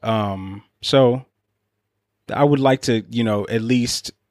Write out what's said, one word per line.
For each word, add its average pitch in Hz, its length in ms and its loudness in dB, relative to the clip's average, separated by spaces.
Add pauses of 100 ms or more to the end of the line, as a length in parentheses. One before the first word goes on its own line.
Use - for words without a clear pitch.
Um, 101 600 -4 (180)
so 131 440 2 (1080)
I 143 120 2
would 147 160 4
like 131 220 2
to, 113 280 0
you 117 140 -2
know, 104 240 -2
at 113 140 -2
least 120 500 -2 (180)